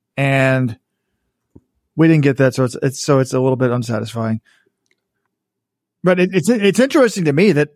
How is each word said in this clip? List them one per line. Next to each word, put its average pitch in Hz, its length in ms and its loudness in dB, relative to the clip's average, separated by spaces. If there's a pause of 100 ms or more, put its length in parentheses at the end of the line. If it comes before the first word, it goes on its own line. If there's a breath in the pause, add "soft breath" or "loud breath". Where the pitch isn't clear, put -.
(160)
And 131 640 -2 (1160)
we 156 100 2
didn't 160 160 4
get 135 140 0
that, 131 180 2
so 131 100 0
it's, 120 160 -6
it's, 131 220 -4
so 143 160 2
it's 135 160 -2
a 131 60 0
little 131 160 0
bit 123 140 0
unsatisfying. 113 720 -6 (1600)
But 180 160 2
it, 185 120 2
it's, 185 160 0
it's 202 300 2
interesting 247 460 0
to 147 80 2
me 185 200 2
that 147 240 0